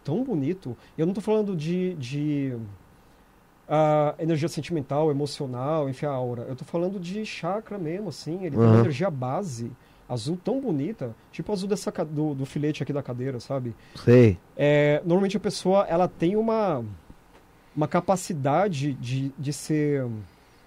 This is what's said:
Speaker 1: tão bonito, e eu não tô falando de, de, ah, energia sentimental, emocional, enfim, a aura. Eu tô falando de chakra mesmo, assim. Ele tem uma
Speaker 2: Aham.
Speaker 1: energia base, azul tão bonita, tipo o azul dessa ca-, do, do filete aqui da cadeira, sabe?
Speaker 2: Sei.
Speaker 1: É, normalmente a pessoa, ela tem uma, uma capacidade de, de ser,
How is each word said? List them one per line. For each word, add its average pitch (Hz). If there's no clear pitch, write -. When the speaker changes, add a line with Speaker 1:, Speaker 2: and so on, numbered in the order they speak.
Speaker 1:
tão 185
bonito, 160
e 151
eu 165
não 190
tô 208
falando 214
de, 180
de, 143
ah, 151
energia 160
sentimental, 151
emocional, 139
enfim, 131
a 147
aura. 123
Eu 131
tô -
falando 180
de 190
chakra 208
mesmo, 175
assim. 151
Ele 156
tem -
uma 117
Speaker 2:
Aham. 113
Speaker 1:
energia 156
base, 127
azul 127
tão 262
bonita, 151
tipo 170
o -
azul 196
dessa 196
ca-, 185
do, 151
do 135
filete 147
aqui 139
da 139
cadeira, 123
sabe? 127
Speaker 2:
Sei. 120
Speaker 1:
É, 147
normalmente 190
a 208
pessoa, 196
ela 175
tem 175
uma, 214
uma 151
capacidade 160
de, 135
de 143
ser, 147